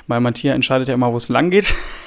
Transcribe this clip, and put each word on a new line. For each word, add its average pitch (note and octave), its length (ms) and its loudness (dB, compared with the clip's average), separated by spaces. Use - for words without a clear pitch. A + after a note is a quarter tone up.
weil A#2+ 160 0
Matthias B2 340 0
entscheidet B2+ 340 0
ja C3 40 0
immer, B2 180 2
wo A#2 60 -2
es A#2 120 -6
lang C3+ 200 2
geht. F#3+ 240 2